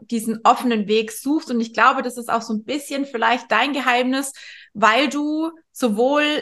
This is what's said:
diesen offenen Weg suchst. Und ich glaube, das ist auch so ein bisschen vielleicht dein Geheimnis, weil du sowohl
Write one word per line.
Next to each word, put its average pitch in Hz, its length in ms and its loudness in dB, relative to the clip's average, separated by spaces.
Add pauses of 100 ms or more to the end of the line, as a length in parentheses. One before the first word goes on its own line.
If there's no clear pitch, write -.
diesen 220 420 -4
offenen 226 440 2
Weg 220 240 0
suchst. 294 400 -4
Und 240 80 0
ich 226 140 -4
glaube, 262 280 4
das 247 160 -8
ist 233 120 -8
auch 233 120 0
so 220 120 -6
ein 214 100 -4
bisschen 277 420 -6
vielleicht 233 460 -2
dein 247 220 2
Geheimnis, 254 600 0 (400)
weil 220 360 4
du 302 420 -4 (200)
sowohl 254 520 2 (180)